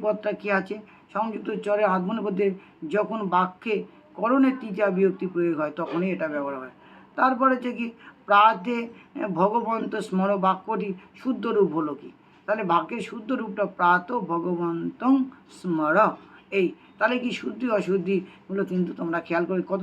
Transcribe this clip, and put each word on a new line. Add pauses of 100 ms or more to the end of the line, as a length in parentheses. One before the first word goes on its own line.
পদটা
কী
আছে? (360)
সংযুক্ত (180)
চরের
আদমনী
পদে (440)
যখন
বাক্যে (400)
করণের
তৃতীয়া
বিভক্তি
প্রয়োগ
হয়,
তখনই
এটা
ব্যবহার
হয়। (420)
তারপরে
হচ্ছে
কি (400)
প্রাতে (520)
ভগবন্ত
স্মর
বাক্যটি (340)
শুদ্ধ
রূপ
হলো
কি? (360)
তাহলে
বাক্যের
শুদ্ধ
রূপটা
প্রাত
ভগবন্তং (460)
স্মর, (540)
এই। (300)
তাহলে
কি
শুদ্ধি
অশুদ্ধিগুলো
কিন্তু
তোমরা
খেয়াল
করে
কত